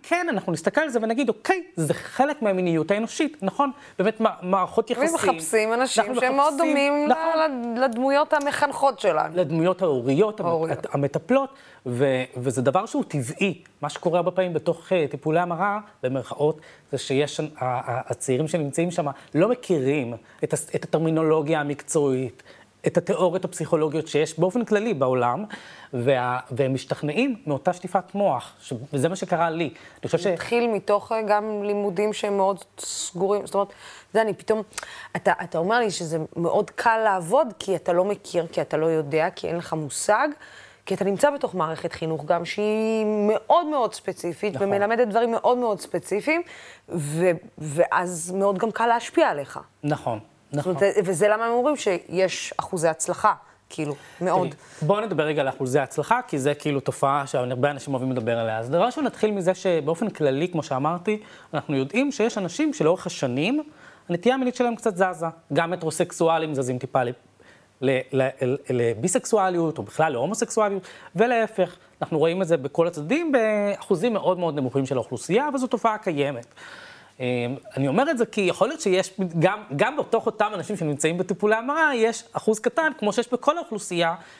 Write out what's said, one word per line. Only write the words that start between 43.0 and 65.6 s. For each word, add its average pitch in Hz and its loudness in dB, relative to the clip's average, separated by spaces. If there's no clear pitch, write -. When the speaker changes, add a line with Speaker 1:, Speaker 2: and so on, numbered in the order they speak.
Speaker 2:
מאוד 214 2
מאוד 254 0
ספציפית, 180 -6
Speaker 1:
נכון. 196 0
Speaker 2:
ומלמדת 208 2
דברים 226 2
מאוד 233 2
מאוד 226 0
ספציפיים, 208 -2
ו-, 160 0
ואז 170 -2
מאוד 196 2
גם 226 0
קל 226 0
להשפיע 240 4
עליך. 143 -6
Speaker 1:
נכון, 139 -2
Speaker 2:
זאת 143 -4
Speaker 1:
נכון. 180 0
Speaker 2:
אומרת, 196 4
וזה 185 4
למה 220 2
הם 233 0
אומרים 247 2
שיש - -2
אחוזי 170 0
הצלחה, 175 2
כאילו, 147 -4
מאוד. 180 2
Speaker 1:
תראי, 147 -14
בואו 196 4
נדבר 185 0
רגע 151 0
על 135 2
אחוזי 131 0
ההצלחה, 151 0
כי 151 -2
זה 139 2
כאילו 143 -2
תופעה 139 0
שהרבה 127 0
אנשים 139 -6
אוהבים 131 -2
לדבר 117 0
עליה. 113 -2
אז 117 -6
דבר 170 2
ראשון, 285 -2
נתחיל 214 0
מזה 185 0
שבאופן 165 -2
כללי, 143 0
כמו 170 -2
שאמרתי, 170 -2
אנחנו 147 -2
יודעים 233 0
שיש 220 0
אנשים 233 -2
שלאורך 175 2
השנים, 165 -2
הנטייה 175 2
המינית 254 -2
שלהם 240 0
קצת 220 -2
זזה. 175 0
גם 165 2